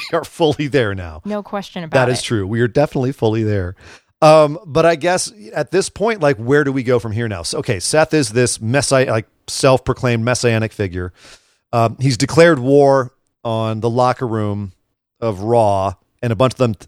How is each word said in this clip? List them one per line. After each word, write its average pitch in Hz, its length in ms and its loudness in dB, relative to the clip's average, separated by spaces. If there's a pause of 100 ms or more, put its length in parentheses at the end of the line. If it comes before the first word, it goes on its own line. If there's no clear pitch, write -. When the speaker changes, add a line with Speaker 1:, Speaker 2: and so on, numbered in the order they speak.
(140)
Speaker 1:
are 151 100 -4
fully 151 440 -2
there 110 260 0
now. 82 320 -12
Speaker 2:
No 208 160 -6
question 190 420 -10
about 131 220 0
Speaker 1:
That 127 60 0
is 123 80 -4
Speaker 2:
it. - 40 -10
Speaker 1:
true. 101 220 -4
We 113 160 -4
are 120 60 2
definitely 139 440 -2
fully 110 320 -2
there. 98 320 -4 (460)
Um, 156 440 6
but 160 180 2
I 170 120 4
guess 175 360 -4 (220)
at 151 160 -6
this 185 180 -2
point, 208 320 -4
like, 143 160 2
where 135 280 0
do 135 80 -2
we 131 100 -4
go 123 160 2
from 110 140 -6
here 113 160 -4
now? 92 140 -8
So, - 180 -8
okay, 98 200 -4
Seth 156 320 0
is 147 180 2
this 120 280 0
messi-, 131 500 0
like, 113 180 -2 (200)
self-proclaimed 123 760 0
messianic 113 520 0
figure. 90 400 -6 (580)
Um, 117 260 0
he's 127 200 0
declared 160 400 4
war 135 560 2 (280)
on 113 380 -4
the 117 80 -2
locker 123 400 0
room 104 440 -4 (480)
of 110 200 -4
Raw, 101 540 2 (260)
and 120 100 -2
a 110 60 -2
bunch 131 160 2
of - 60 -10
them, 117 160 0 (140)